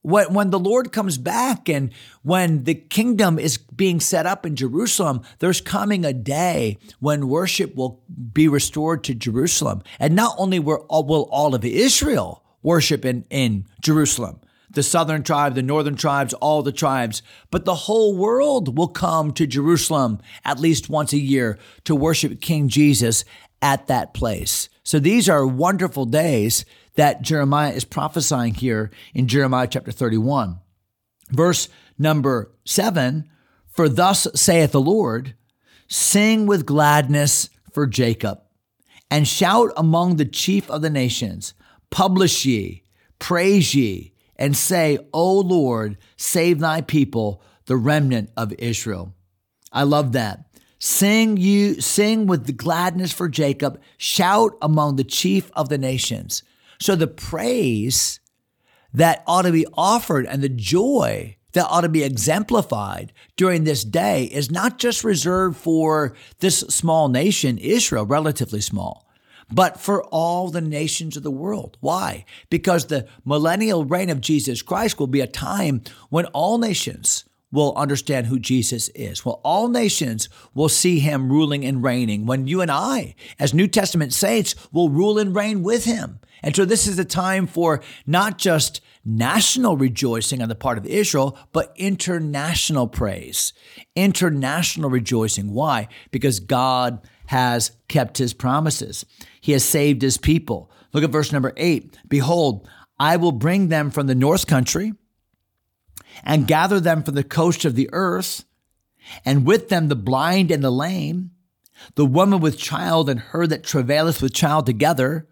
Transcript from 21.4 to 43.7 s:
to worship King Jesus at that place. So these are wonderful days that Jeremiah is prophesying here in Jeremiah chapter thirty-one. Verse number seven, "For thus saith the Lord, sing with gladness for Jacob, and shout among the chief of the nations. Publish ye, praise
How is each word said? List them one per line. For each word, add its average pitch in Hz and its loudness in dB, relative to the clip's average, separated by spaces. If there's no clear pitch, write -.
to 156 0
worship 143 0
King 151 0
Jesus 120 4
at 139 0
that - -2
place. - -4
So - 0
these 185 4
are 143 4
wonderful 156 0
days 120 0
that 147 2
Jeremiah 147 0
is - -6
prophesying 143 -2
here 107 -2
in 127 0
Jeremiah 127 2
chapter - -8
thirty-one. 110 -2
Verse 165 0
number 139 0
seven, 156 0
"For 160 2
thus 175 2
saith 160 4
the 143 4
Lord, 135 0
sing 214 2
with 202 2
gladness 147 2
for 147 0
Jacob, 113 0
and 147 2
shout 214 2
among 165 2
the 147 0
chief - -2
of 151 -4
the 156 0
nations. 117 -4
Publish 185 2
ye, 95 -2
praise 180 2